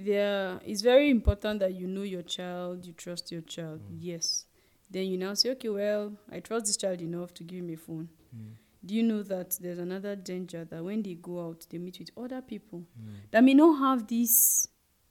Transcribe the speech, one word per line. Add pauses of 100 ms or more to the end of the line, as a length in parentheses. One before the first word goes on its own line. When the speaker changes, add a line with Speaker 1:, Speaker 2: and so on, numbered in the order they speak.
Speaker 1:
there,
it's
very
important
that
you
know
your
child,
you
trust
your
child.
Speaker 2:
Mm.
Speaker 1:
Yes. (460)
Then
you
now
say,
"Okay,
well, (180)
I
trust
this
child
enough
to
give
him
a
phone." (260)
Speaker 2:
Mm. (340)
Speaker 1:
Do
you
know
that
there's
another
danger
that
when
they
go
out,
they
meet
with
other
people (220)
Speaker 2:
Mm.
Speaker 1:
that
may
not
have
this (420)